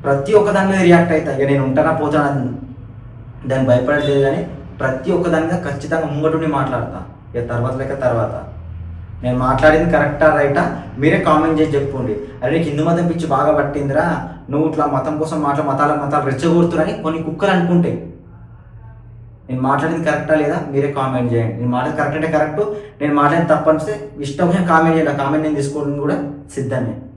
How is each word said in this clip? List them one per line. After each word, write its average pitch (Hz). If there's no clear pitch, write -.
ప్రతి 139
ఒక్క -
దాని 196
మీద 190
రియాక్ట్ 170
అవుతా. 143
ఇక 139
నేను 139
ఉంటానా 151
పోతానా 147
అని 135
దాన్ని 131
భయపడట్లేదు, 139
కానీ -
ప్రతి -
ఒక్క 175
దాని 160
మీద 170
ఖచ్చితంగా 160
ముంగటుండి 156
మాట్లాడతా. 131
ఇక -
తర్వాత 120
లెక్క -
తర్వాత. -
నేను 123
మాట్లాడింది 156
కరెక్టా 151
రైటా -
మీరే 160
కామెంట్ 156
చేసి 147
చెప్పుకోండి. 139
"అరే 156
నీకు 147
హిందూ 147
మతం 170
పిచ్చి 160
బాగా 151
పట్టిందిరా, 143
నువ్వు 156
ఇట్లా -
మతం 143
కోసం 156
మాట్లా-, 143
మతాల 143
మతాలు 143
రెచ్చగొడుతున్నారని" 170
కొన్ని 165
కుక్కలు 196
అనుకుంటాయి. 170
నేను 127
మాట్లాడింది 151
కరెక్టా 147
లేదా 151
మీరే 139
కామెంట్ 127
చేయండి. 110
నేను 120
మాట్లాడింది 143
కరెక్ట్ 156
అంటే 156
కరెక్ట్, 156
నేను 147
మాట్లాడింది 156
తప్పు 151
అంటే -
ఇష్టం 170
వచ్చిన 180
కామెంట్ 160
చేయండి. 151
ఆ 139
కామెంట్ 147
నేను 151
తీసుకోవడానికి 143
కూడా 143
సిద్ధమే. 120